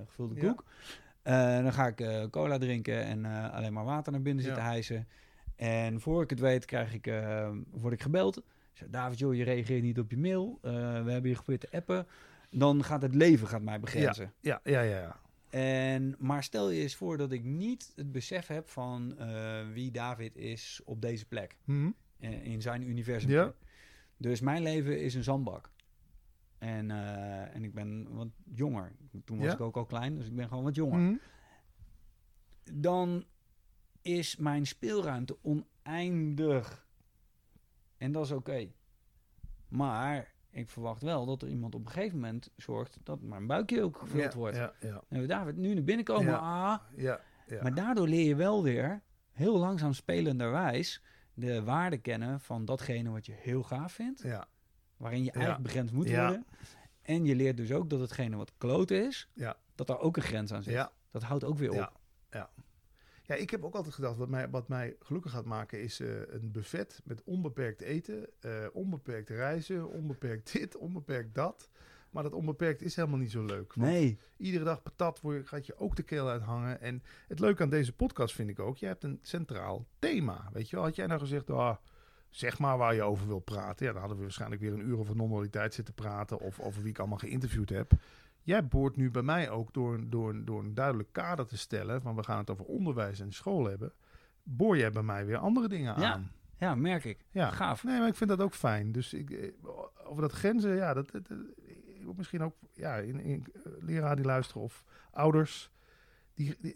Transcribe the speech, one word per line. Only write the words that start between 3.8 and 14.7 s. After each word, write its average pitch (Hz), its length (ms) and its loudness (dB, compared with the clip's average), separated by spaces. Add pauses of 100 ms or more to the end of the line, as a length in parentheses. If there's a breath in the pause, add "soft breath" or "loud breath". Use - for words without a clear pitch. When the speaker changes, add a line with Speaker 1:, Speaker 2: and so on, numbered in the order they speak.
Speaker 1:
water 147 280 -2
naar 135 100 0
binnen 139 220 2
Speaker 2:
Ja. 135 40 -2
Speaker 1:
zitten 117 220 -2
hijsen. 113 380 -2 (480 loud breath)
En 113 440 0
voor 160 220 2
ik - 80 0
het 123 100 0
weet 127 240 6
krijg 117 300 -2
ik, 107 120 -8
eh, 107 440 -2 (200)
word 120 220 -2
ik 113 100 -2
gebeld. 190 400 2 (300 soft breath)
Zo, - 180 -18
"David, 123 280 -2
joh, 135 160 2
je 123 100 2
reageert 123 380 2
niet 120 160 2
op 113 120 0
je 120 80 -2
mail. 185 440 0
Eh, 123 100 -4 (320)
we 117 60 0
hebben 123 200 2
je 123 60 2
geprobeerd 123 340 -2
te - 60 -4
appen." 180 300 0 (440 loud breath)
Dan 143 340 8
gaat 147 180 0
het 131 120 2
leven 147 320 10
gaat 107 160 -2
mij 107 180 -2
begrenzen. 127 600 2
Speaker 2:
Ja, 143 240 0
ja, 135 180 4